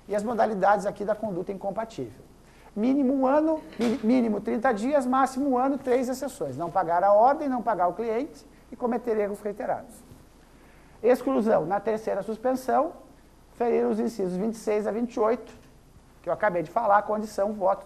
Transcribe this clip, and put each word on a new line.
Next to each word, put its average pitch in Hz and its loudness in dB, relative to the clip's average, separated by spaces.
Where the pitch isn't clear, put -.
e 196 -2
as 202 -2
modalidades 208 2
aqui 202 -6
da 208 0
conduta 202 -6
incompatível. 196 -8
Mínimo 262 2
um 262 2
ano, 311 2
mi-, 233 0
mínimo 226 2
trinta 240 0
dias, 254 0
máximo 262 0
um 247 2
ano, 277 0
três 247 0
exceções. 247 -6
Não 165 -6
pagar 170 2
a 202 8
ordem, 269 6
não 254 -2
pagar 185 0
o 180 2
cliente 233 -4
e 240 -16
cometer 240 -2
erros 202 -2
reiterados. 202 -6
Exclusão, 233 2
na 190 0
terceira 214 -4
suspensão, 254 -2
ferir 233 0
os 220 0
incisos 202 -2
vinte 214 -2
e - -14
seis 214 -2
a 214 -4
vinte 233 -4
e 254 0
oito, 233 0
que - -4
eu - 2
acabei 175 0
de 156 -8
falar, 208 4
condição, 214 -2
voto 190 0